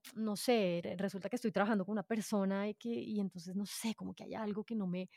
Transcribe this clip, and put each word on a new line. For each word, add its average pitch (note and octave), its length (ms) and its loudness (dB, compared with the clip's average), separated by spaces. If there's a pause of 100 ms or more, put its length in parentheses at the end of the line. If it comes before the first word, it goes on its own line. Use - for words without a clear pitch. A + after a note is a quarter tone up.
(140)
no G#3+ 220 0
sé, F#3 480 4
re-, - 120 -4
resulta G3 340 -2
que B3 60 0
estoy A#3 160 0
trabajando G3+ 340 4
con G3+ 80 -4
una G#3 80 0
persona G3+ 680 2
y G#3+ 60 -4
que, - 160 -6
y A3+ 300 -2
entonces, F#3 360 -4
no G3+ 100 0
sé, - 280 -4
como F#3 200 -8
que - 100 -16
hay - 100 -8
algo G#3 300 -2
que A#3 120 -6
no G3 100 0
me, F3+ 300 -2